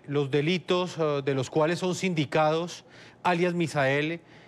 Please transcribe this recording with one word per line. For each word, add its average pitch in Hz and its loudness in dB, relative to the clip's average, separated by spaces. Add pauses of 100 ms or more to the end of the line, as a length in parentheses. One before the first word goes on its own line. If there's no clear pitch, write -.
los 143 -2
delitos, 170 0
eh, 147 0
de 139 0
los 131 -2
cuales 160 2
son 185 -2
sindicados 160 0 (380)
alias 180 2
Misael 151 0 (260)